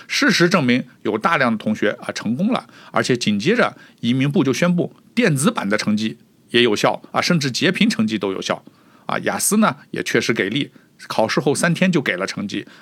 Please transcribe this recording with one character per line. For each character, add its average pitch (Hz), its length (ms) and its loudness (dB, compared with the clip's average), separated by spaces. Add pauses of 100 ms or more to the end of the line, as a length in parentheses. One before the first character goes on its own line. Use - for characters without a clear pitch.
事 - 240 0
实 175 180 4
证 175 140 2
明， 123 220 2 (180)
有 107 160 -2
大 170 180 2
量 131 140 2
的 110 80 -2
同 107 160 -2
学 107 160 0 (100)
啊 - 120 -8
成 113 240 -4
功 202 160 0
了， - 160 -4 (240)
而 117 100 0
且 123 140 0
紧 107 200 0
接 143 200 0
着 156 200 0 (240)
移 117 120 0
民 135 180 0
部 220 140 2
就 - 80 2
宣 175 240 2
布 - 180 -4 (220)
电 220 180 4
子 143 160 2
版 - 180 -4
的 107 80 2
成 107 200 0
绩 110 220 -4 (320)
也 120 120 4
有 110 140 2
效 120 340 0
啊， 131 100 -2
甚 175 200 2
至 139 100 -2
截 139 220 0
屏 - 180 0
成 110 160 0
绩 110 100 -2
都 98 140 -4
有 92 100 -6
效 90 240 -4 (420)
啊。 - 140 -4
雅 101 180 -2
思 - 180 0
呢 214 200 2 (140)
也 - 140 -4
确 - 160 0
实 - 120 0
给 101 160 -2
力， 131 220 -4 (380)
考 110 180 0
试 135 140 -2
后 147 120 2
三 165 220 0
天 185 160 2
就 165 100 2
给 95 160 -2
了 92 80 -4
成 98 220 -6
绩 101 200 -8 (160)